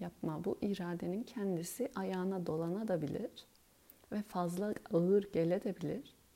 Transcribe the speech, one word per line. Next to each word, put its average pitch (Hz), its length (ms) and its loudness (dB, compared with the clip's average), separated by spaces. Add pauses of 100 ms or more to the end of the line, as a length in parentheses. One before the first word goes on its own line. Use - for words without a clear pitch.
yapma, 170 440 -4
bu - 180 0
iradenin 180 600 -2
kendisi 196 720 -2
ayağına 190 520 0
dolana 170 420 0
da 175 140 2
bilir - 440 -4 (680)
ve 208 100 0
fazla 185 520 -2 (180)
ağır 190 400 6
gele 170 320 4
de 196 120 -2
bilir. 165 380 -4 (220)